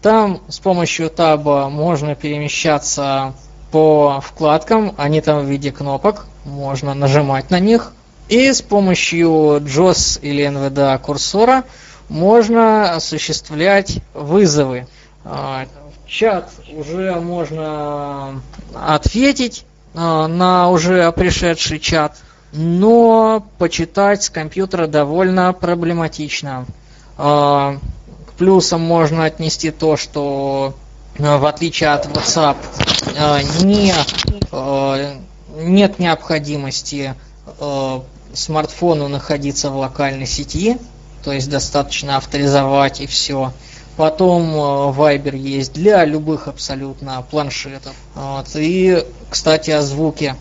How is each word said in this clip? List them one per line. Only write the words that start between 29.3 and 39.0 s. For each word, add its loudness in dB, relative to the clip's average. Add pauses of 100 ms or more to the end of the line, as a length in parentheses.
то, 0
что, -4 (460)
а, 4
в 2
отличие 0
от 0
WhatsApp, 0 (640)
а, 2 (220)
не, 4 (580)
а, -2 (400)
нет 2
необходимости, -4 (440)
а, -4 (300)
смартфону 0